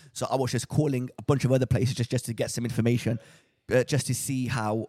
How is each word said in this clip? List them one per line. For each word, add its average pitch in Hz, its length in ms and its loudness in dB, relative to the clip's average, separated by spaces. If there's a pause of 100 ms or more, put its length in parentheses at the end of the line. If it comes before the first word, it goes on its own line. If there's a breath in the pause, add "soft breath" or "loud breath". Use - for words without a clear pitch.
(140)
So - 180 -6
I 127 40 2
was 131 160 0
just 120 160 -2
calling 123 520 0
a - 20 -14
bunch 143 240 2
of 123 60 2
other 131 160 4
places - 260 2
just, 117 160 -2
just 127 160 -2
to 123 80 -6
get 117 160 -4
some 120 160 -4
information, 120 540 0 (520 loud breath)
uh, 123 120 4
just 135 240 -2
to 127 80 -2
see 127 320 -4
how 110 420 -2